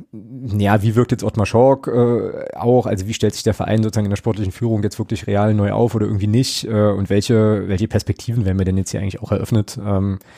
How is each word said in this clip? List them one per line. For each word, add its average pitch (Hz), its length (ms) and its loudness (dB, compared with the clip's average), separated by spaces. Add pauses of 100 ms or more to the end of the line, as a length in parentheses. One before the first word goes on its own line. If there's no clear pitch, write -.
(120)
ja, 107 720 -2
wie 110 140 2
wirkt 120 140 2
jetzt 113 120 -2
Ottmar 104 220 0
Schork, 135 420 4
äh, 120 680 0
auch? 123 280 2
Also 98 220 -2
wie 113 60 -6
stellt 104 200 0
sich - 100 -10
der 107 100 2
Verein 107 280 0
sozusagen 107 240 0
in 98 40 -2
der 101 80 0
sportlichen 104 340 -4
Führung 113 320 -2
jetzt 104 160 -4
wirklich 107 260 -6
real 104 280 2
neu 101 180 2
auf 117 240 0
oder 104 100 2
irgendwie 101 220 -2
nicht? 117 380 0
Äh, 104 240 2
und 98 200 -2
welche, 107 600 2
welche 98 180 0
Perspektiven 113 560 -2
werden 95 140 0
mir 95 80 2
denn 92 100 0
jetzt 95 160 -2
hier 107 80 -4
eigentlich 98 220 -6
auch - 100 -6
eröffnet? 104 500 -2
Ähm, 98 380 -2 (180)